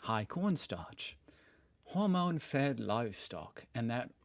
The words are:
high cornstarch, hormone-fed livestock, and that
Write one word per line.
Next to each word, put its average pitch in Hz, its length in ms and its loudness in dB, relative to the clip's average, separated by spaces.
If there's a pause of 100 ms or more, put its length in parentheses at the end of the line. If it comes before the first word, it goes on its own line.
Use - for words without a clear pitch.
high 110 220 2
cornstarch, - 920 -2 (680)
hormone-fed 175 960 2
livestock, 104 920 -2
and 117 160 0
that 123 200 -2 (140)